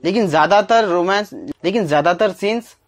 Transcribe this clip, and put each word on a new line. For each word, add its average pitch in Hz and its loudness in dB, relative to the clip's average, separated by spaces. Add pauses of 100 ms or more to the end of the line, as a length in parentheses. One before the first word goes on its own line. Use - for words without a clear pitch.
लेकिन 196 0
ज्यादातर 202 2
रोमांस, 190 -2 (340)
लेकिन 196 -2
ज्यादातर 170 0
सीन्स 220 -6 (120)